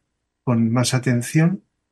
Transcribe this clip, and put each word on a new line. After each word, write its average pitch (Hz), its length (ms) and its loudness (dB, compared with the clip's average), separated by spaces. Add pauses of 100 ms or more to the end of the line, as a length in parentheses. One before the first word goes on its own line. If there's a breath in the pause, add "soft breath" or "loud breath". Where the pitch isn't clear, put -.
(440)
con 117 260 0
más 123 220 0
atención, 135 680 0 (300)